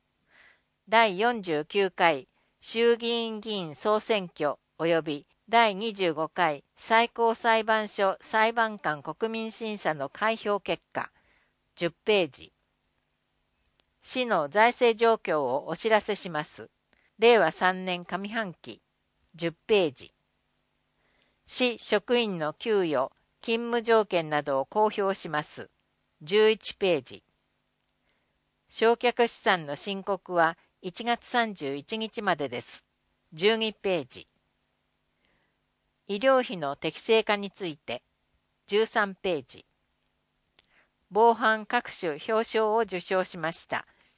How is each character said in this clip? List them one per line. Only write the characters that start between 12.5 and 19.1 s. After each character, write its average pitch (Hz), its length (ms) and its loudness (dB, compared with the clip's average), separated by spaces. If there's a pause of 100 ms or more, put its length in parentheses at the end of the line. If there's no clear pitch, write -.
市 254 240 -4
の 170 220 2
財 214 240 6
政 233 260 4
状 226 160 6
況 170 260 0
を 135 280 -2
お 165 80 -4
知 226 120 -4
ら 214 120 6
せ 208 140 -2
し 190 140 -8
ま 151 160 -4
す。 - 240 -16 (500)
令 226 200 8
和 160 140 4
三 185 320 0
年 175 200 -6
上 196 240 -8
半 214 240 -6
期、 113 300 -18 (520)